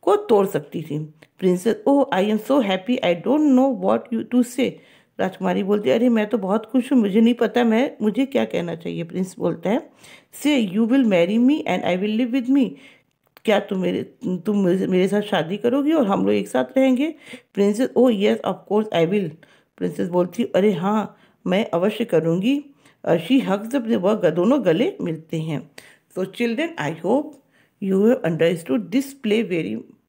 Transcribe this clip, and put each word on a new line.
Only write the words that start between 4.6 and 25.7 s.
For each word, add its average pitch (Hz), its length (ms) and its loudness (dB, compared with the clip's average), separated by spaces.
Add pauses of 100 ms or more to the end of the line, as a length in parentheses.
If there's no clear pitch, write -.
राजकुमारी 190 420 -2
बोलती 208 260 0
है, 254 60 4
"अरे 233 140 4
मैं 220 180 2
तो 226 120 -2
बहुत 196 280 -2
खुश 254 260 -2
हूँ, 254 80 6
मुझे 202 200 2
नहीं 233 140 6
पता 240 300 0
मैं, 233 380 2
मुझे 226 240 0
क्या 233 180 0
कहना 175 300 -6
चाहिए।" 170 300 -8
प्रिंस 185 340 -8
बोलता 175 320 -4
है, 262 200 -2 (520)
"Say 277 260 2
you 202 140 -2
will 247 220 2
marry 190 340 2
me 277 280 4
and - 180 -2
I 180 120 0
will 214 240 -2
live 254 200 -2
with 254 160 0
me।" 247 140 2 (760)
क्या 208 160 2
तुम 196 180 -6
मेरे, 185 240 -2 (240)
तुम 190 380 -2
मेरे, 170 220 2
मेरे 185 220 2
साथ 202 140 0
शादी 185 340 -2
करोगी 269 360 0
और 294 140 2
हम 190 140 0
लोग 202 140 2
एक 202 140 -2
साथ 254 300 -2
रहेंगे? 269 360 2 (400)
प्रिंसेस, 202 440 0
"Oh 247 120 6
yes, 208 260 2
of 190 180 -4 (180)
course 214 200 0
I 165 180 2
will।" 196 200 -2 (460)
प्रिंसेस 180 320 -4
बोलती, 180 360 -2
"अरे 202 280 2
हाँ, 202 440 -2 (300)
मैं 190 240 0
अवश्य 190 340 0
करूँगी।" 185 600 0 (400)
अ, 165 100 2
she 220 320 2
hugs 202 240 -4
the, 233 260 -2
वह 196 180 0
ग-, 175 200 0
दोनों 214 300 2
गले 185 360 0
मिलते 160 400 -8
हैं। 156 300 -8 (480)